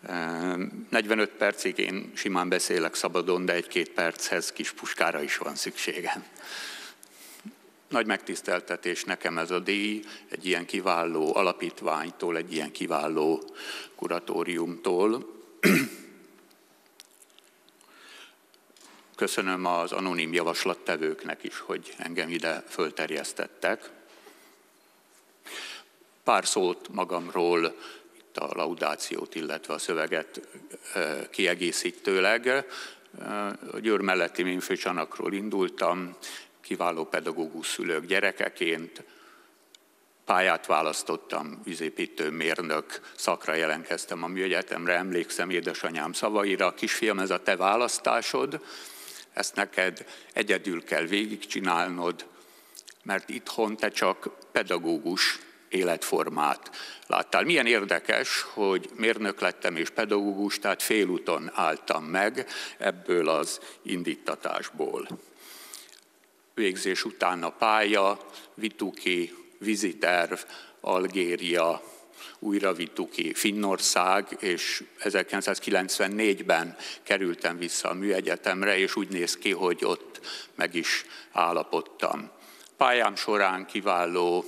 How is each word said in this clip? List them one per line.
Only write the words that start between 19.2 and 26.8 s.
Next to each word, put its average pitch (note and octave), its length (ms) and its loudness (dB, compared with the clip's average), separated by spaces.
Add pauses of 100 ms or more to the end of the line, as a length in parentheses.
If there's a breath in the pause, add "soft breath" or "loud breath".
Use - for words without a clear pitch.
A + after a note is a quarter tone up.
az F2 260 2
anonim F2 420 -2
javaslattevőknek E2 1080 -2
is, - 160 -10
hogy - 380 -8
engem E2+ 320 -4
ide E2 400 -2
fölterjesztettek. D#2+ 1200 -4 (2250 loud breath)
Pár G2+ 240 4
szót F2+ 440 2